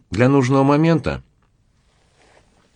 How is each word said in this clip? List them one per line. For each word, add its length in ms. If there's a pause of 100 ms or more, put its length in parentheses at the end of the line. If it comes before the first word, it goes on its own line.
для 200
нужного 340
момента». 580 (1500)